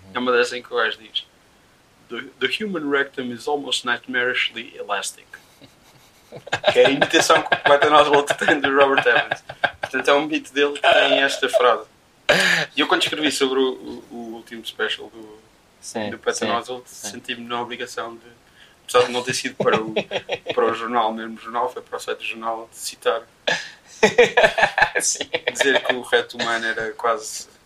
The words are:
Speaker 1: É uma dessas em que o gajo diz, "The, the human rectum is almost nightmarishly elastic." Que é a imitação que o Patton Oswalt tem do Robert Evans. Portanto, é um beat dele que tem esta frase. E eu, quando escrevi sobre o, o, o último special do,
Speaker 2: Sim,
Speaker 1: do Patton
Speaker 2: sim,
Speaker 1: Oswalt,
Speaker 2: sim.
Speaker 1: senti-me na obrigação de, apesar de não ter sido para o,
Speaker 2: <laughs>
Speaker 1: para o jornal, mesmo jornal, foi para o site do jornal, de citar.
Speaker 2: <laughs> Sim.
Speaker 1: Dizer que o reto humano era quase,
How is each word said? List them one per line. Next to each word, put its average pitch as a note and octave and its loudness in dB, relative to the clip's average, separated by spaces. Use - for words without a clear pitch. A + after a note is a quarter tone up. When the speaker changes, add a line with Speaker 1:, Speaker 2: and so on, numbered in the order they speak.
Speaker 1:
É B2 -4
uma B2 0
dessas B2 2
em B2 -8
que A#2+ -16
o - -2
gajo G#2+ 0
diz, G#2+ -10
"The, B2+ -6
the - -4
human E3 -4
rectum C3+ -2
is A#2 -12
almost C#3 -4
nightmarishly B2 -4
elastic." - -8
Que B2 4
é B2 8
a - 4
imitação D#3 2
que - -4
o - 0
Patton D3 4
Oswalt C#3+ 6
tem D3+ 2
do C#3 0
Robert C3+ 4
Evans. - 2
Portanto, C3 -4
é D3 8
um D3+ 2
beat D3+ -6
dele C#3+ 0
que - -12
tem - 4
esta C3 0
frase. - 2
E C#3+ 0
eu, D3 0
quando F3 2
escrevi D3+ -2
sobre C3+ 0
o, C3 4
o, A#2+ -12
o A#2+ -14
último A2 -16
special G#2 -8
do, G#2+ -20
Speaker 2:
Sim, G#2+ -8
Speaker 1:
do A2 -10
Patton - -4
Speaker 2:
sim, G#2+ 0
Speaker 1:
Oswalt, B2 -6
Speaker 2:
sim. - -14
Speaker 1:
senti-me A#2+ -10
na A#2+ -6
obrigação A#2 -10
de, A2+ -20
apesar B2 4
de A#2+ -4
não B2 -2
ter B2+ -4
sido C3 -6
para - 2
o, A2 -6
Speaker 2:
<laughs> F3+ -8
Speaker 1:
para A#2+ 2
o A#2 2
jornal, A2+ 0
mesmo A2+ -10
jornal, A#2+ -4
foi A2 -12
para - -10
o - -8
site - -6
do - -18
jornal, A2+ -8
de - -20
citar. - -4
Speaker 2:
<laughs> - 2
Sim. - -4
Speaker 1:
Dizer C3+ 2
que B2+ 0
o B2 -6
reto A#2+ -2
humano A#2 -2
era A2 -4
quase, - -4